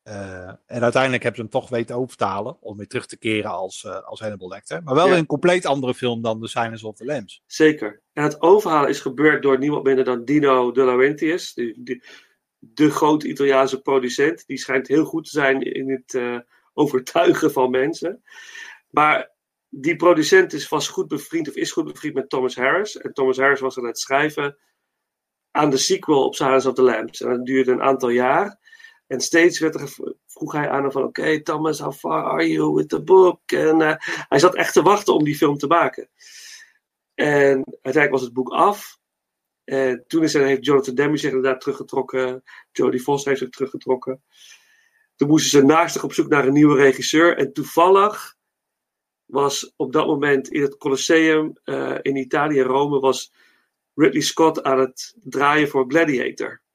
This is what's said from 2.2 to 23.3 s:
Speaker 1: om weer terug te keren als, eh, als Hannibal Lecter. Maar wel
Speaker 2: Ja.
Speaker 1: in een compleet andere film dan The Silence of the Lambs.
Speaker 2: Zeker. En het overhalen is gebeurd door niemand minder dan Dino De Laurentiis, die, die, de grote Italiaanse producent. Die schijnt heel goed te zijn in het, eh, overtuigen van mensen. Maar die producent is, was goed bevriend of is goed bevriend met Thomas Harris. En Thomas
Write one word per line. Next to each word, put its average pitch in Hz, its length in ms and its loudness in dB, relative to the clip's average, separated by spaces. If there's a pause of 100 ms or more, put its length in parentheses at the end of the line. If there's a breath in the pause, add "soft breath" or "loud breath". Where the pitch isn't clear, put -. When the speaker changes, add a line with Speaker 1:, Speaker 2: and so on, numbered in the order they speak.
Speaker 1:
om 107 160 -14
weer 101 100 -14
terug - 180 -8
te - 120 -20
keren 107 340 -4
als, 92 320 -10
eh, 95 200 -12
als - 160 -18
Hannibal 101 280 -12
Lecter. 104 360 -14
Maar 139 120 -4
wel 165 120 4
Speaker 2:
Ja. 185 60 2
Speaker 1:
in 180 60 2
een 160 60 -2
compleet 175 400 0
andere 139 280 -2
film 120 280 -6
dan 110 200 -4
The 113 60 -12
Silence 113 400 -6
of 107 80 -14
the 113 100 -18
Lambs. 127 400 -10
Speaker 2:
Zeker. 151 560 0 (120)
En 147 100 -4
het 147 180 -4
overhalen 165 480 4
is 135 100 -4
gebeurd 143 420 0
door 135 160 2
niemand 147 260 -2
minder 135 200 2
dan 123 220 -4
Dino 131 460 2
De 127 120 2
Laurentiis, 147 680 0
die, 120 300 -10
die, 123 200 -12 (560 soft breath)
de - 320 0
grote 151 360 0
Italiaanse 135 540 0
producent. 139 680 -2
Die 139 100 -10
schijnt 131 300 -4
heel 151 180 2
goed 160 180 -8
te - 60 -20
zijn 135 320 0
in 135 300 -6
het, 127 220 -8
eh, 120 260 -6 (340)
overtuigen 151 800 0
van 127 200 0
mensen. 156 520 -4 (680 loud breath)
Maar - 420 2 (380)
die 156 260 -4
producent 165 580 4
is, 147 160 -10
was 151 180 -4
goed - 200 -6
bevriend 151 420 -6
of - 60 -14
is - 160 -6
goed 160 220 -4
bevriend 143 220 -10
met 135 140 -4
Thomas 127 260 -4
Harris. 156 420 -2
En - 160 -12
Thomas 131 240 0